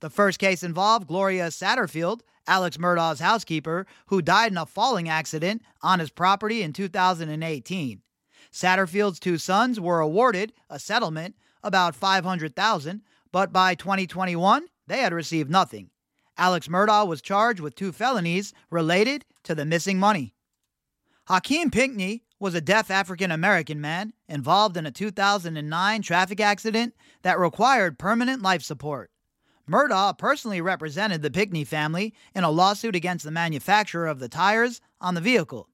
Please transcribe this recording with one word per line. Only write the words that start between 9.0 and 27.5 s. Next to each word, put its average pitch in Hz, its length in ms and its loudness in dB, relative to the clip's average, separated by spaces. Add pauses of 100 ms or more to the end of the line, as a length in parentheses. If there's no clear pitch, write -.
two 175 160 0
sons 220 420 0
were 170 220 0
awarded 196 500 2 (180)
a 196 80 -12
settlement, 185 580 -4 (280)
about 180 320 2
five 190 300 2
hundred 160 280 -4
thousand, 190 500 -2 (280)
but 185 220 0
by 185 220 4
twenty 190 320 -2
twenty-one, 185 580 2 (220)
they 220 100 -4
had 214 160 2
received 160 360 -2
nothing. 131 400 0 (480)
Alex 175 320 0
Murdaugh 208 360 4
was 160 160 -4
charged 208 380 0
with 147 160 -10
two 190 160 -6
felonies 196 640 -2 (160)
related 185 560 0 (180)
to 170 100 -6
the 147 120 -4
missing 165 340 0
money. 190 340 0 (920)
Hakeem 269 420 0
Pinkney 220 540 -2 (160)
was 185 160 -4
a 165 60 -2
deaf 202 280 2
African-American 175 920 0
man 175 320 -6 (160)
involved 170 480 2
in 160 80 -4
a 139 60 -8
two 202 200 -6
thousand 196 460 0
and 147 120 -6
nine 196 320 0
traffic 185 380 0
accident 214 560 0 (280)
that 180 140 2
required 190 640 2